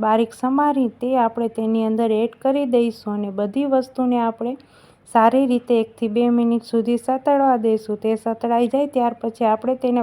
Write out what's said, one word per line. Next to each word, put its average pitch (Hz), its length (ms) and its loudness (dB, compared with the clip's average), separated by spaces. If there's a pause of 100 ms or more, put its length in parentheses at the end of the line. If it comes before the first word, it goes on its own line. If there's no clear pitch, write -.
બારીક 226 340 0
સમારી 277 480 0 (160)
તે 247 80 -4 (140)
આપણે 233 240 -2 (100)
તેની 226 300 0
અંદર 220 280 0
એડ 233 220 -2
કરી 277 340 0
દઈશું 233 400 -2
અને 208 240 -6
બધી 208 380 -2
વસ્તુને 254 500 -2
આપણે 226 320 -6 (580)
સારી 233 380 4
રીતે 240 240 -2
એકથી 220 400 -2
બે 240 100 2 (120)
મિનિટ 233 340 0
સુધી 233 260 0
સતળવા 269 560 2 (120)
દઈશું. 214 360 -2
તે 220 140 0
સતળાઈ 233 580 -2
જાય 285 220 -2
ત્યાર 240 260 0
પછી 226 300 -2
આપણે 240 240 -2 (100)
તેને 240 160 0